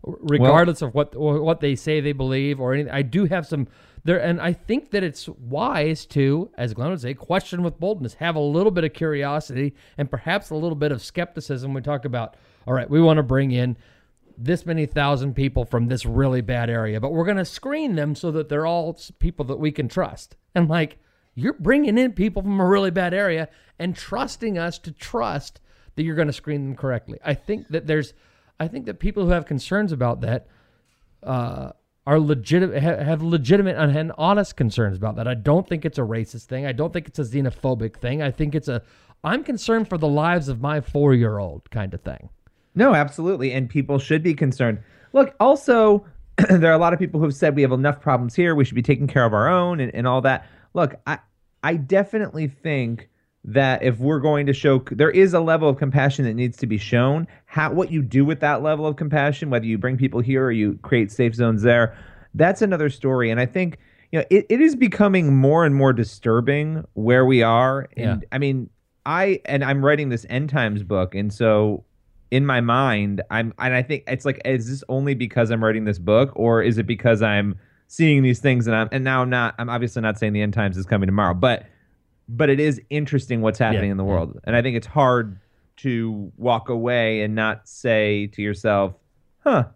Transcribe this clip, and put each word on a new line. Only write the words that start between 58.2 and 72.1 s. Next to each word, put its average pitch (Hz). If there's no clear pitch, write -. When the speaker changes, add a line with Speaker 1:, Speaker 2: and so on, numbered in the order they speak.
Speaker 2:
with 151
that 147
level 156
of 151
compassion, 147
whether 120
you 113
bring 127
people 127
here 131
or 123
you 107
create 113
safe 120
zones 113
there, 120
that's 170
another 170
story. 127
And 117
I 123
think, 175
you 165
know, -
it, 196
it 240
is 311
becoming 190
more 143
and 143
more 135
disturbing 123
where 123
we 127
are. 127
And 104
Speaker 1:
Yeah. -
Speaker 2:
I 127
mean, 135
I, 185
and 139
I'm 139
writing 147
this 120
End 139
Times 110
book. 92
And 101
so 107